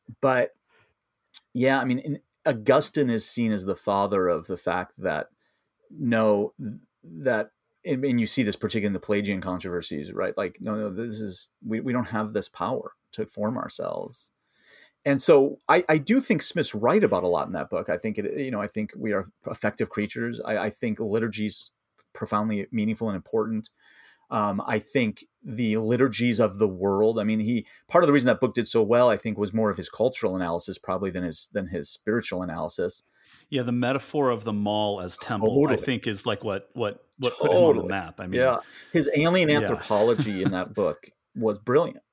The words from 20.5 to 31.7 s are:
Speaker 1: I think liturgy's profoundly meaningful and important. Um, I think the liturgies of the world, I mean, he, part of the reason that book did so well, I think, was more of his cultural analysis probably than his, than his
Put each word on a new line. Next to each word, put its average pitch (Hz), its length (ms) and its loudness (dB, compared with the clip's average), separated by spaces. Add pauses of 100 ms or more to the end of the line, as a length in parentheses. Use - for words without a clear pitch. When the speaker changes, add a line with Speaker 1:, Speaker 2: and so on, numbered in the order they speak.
Speaker 1:
I 101 120 -2
think 107 300 -4
liturgy's 107 720 -4 (420)
profoundly 107 580 -2
meaningful 110 380 -2
and 98 60 -4
important. 110 540 -4 (600)
Um, 104 340 0
I 110 140 -2
think 110 480 -2 (180)
the 113 340 -2
liturgies 117 640 2
of 101 200 2
the 107 80 4
world, 98 520 2
I 104 40 0
mean, 110 160 0
he, 110 260 -2 (220)
part 175 160 4
of 165 40 6
the 143 60 6
reason 131 140 6
that 117 120 4
book 123 140 2
did 117 140 0
so 113 160 2
well, 120 260 6
I 104 80 2
think, 107 220 -4
was 101 140 -2
more 110 180 2
of 92 60 -4
his 92 120 -8
cultural 110 460 -2
analysis 87 420 -4
probably 95 320 -4
than 90 140 -6
his, 82 280 -8
than 95 180 -6
his 85 200 -8